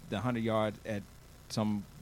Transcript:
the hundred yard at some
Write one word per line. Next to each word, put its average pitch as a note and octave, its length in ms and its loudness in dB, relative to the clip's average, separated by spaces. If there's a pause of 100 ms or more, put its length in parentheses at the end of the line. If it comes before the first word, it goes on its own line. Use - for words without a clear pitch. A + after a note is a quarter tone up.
(100)
the G2+ 100 -2
hundred A#2 240 0
yard A2 300 4 (120)
at G2+ 160 -4 (460)
some G#2+ 360 2 (180)